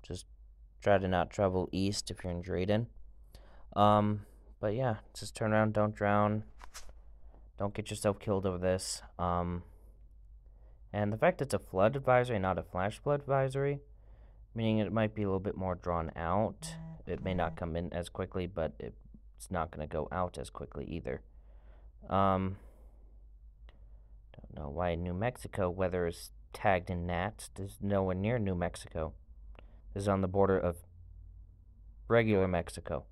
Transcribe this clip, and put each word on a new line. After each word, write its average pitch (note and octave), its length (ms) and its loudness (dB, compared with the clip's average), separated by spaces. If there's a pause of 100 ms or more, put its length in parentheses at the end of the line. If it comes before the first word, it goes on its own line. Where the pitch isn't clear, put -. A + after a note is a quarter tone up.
just F2+ 220 -10 (560)
try G2+ 160 6
to F#2 100 2
not F2+ 220 2
travel F#2 420 2
east G2 400 -2
if - 120 -10
you're F2+ 100 -4
in F2 80 -4
Drayton. F#2 460 0 (880)
Um, G#2 460 6 (380)
but G#2 140 0
yeah, A#2+ 240 0 (200)
just - 180 -10
turn G#2+ 180 2
around, G#2+ 200 6
don't G#2+ 220 2
drown. G#2 480 4 (1120)
Don't G2+ 160 -2
get G#2 160 -6
yourself G2+ 300 2
killed G2 260 0
over F#2 120 0
this. F#2 440 0 (180)
Um, F2 440 0 (1300)
and G#2 180 0
the A2 60 -4
fact F3 240 4
it's C3+ 120 -2
a G2+ 60 2
flood G#2+ 380 4
advisory, B2 420 4
not F#2 180 2
a E2+ 60 -4
flash F#2+ 360 -2
flood C#3+ 200 0
advisory, C#3 640 0 (720)
meaning A2 220 2
it G2+ 160 2
might A2 200 2
be G#2+ 100 -2
a - 20 2
little F#2+ 160 0
bit G2 160 -4
more F#2 180 -2
drawn E2+ 400 -2
out. F2+ 600 -2 (300)
It - 160 -4
may F#2 120 -2
not E2 240 0
come E2+ 180 -4
in E2+ 160 -4
as F2 160 -4
quickly, F#2 400 -4
but E2+ 320 -4
it's - 720 -14
not E2 200 -2
gonna D#2 160 -8
go D#2 220 -4
out F2+ 280 -4
as C2 120 -8
quickly - 360 -10
either. C2 360 -6 (880)
Um, F#2+ 460 2 (1800)
don't - 220 -14
know D2 140 -8
why E2+ 260 0
New F2 180 -4
Mexico G2+ 560 -2
weather F2+ 380 0
is - 240 -6 (220)
tagged F#2 360 2
in F2 160 -2
gnats. F2 500 -4
There's G2 260 -10
nowhere F#2+ 340 2
near A2 240 0
New G2 160 0
Mexico. F2 580 -4 (800)
This G2 100 -4
is G#2 40 0
on F#2+ 140 4
the F#2+ 80 2
border F#2+ 280 6
of F2 200 0 (1300)
regular A2 400 6
Mexico. E2+ 640 -2